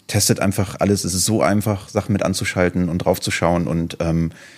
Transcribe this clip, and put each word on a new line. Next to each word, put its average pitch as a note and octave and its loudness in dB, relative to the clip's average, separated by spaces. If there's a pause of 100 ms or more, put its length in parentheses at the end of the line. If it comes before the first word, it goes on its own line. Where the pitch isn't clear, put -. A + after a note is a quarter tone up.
testet G#2+ 2
einfach G2 0
alles. G2 2
Es F2 -2
ist F#2 0
so G#2+ 2
einfach, G2+ 0
Sachen G2+ -2
mit F#2 0
anzuschalten F2+ 0
und F2 -2
draufzuschauen F2 0
und, E2 -2
ähm, E2 0 (280)